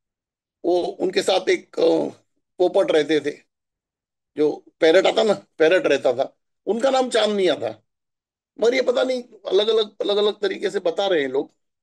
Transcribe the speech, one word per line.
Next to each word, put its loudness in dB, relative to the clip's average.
वो 0
उनके -4
साथ -2
एक, -4
अ, 0
पोपट 0
रहते 0
थे, -8
जो -2
पैरट 4
आता 2
ना, -2
पैरट 2
रहता 0
था, -6
उनका 0
नाम 0
चांद 0
मियाँ 0
था। -8
मगर 2
ये 0
पता 0
नहीं, -2
अलग-अलग, -2
अलग-अलग -2
तरीके -4
से -6
बता -2
रहे 0
हैं -4
लोग। -4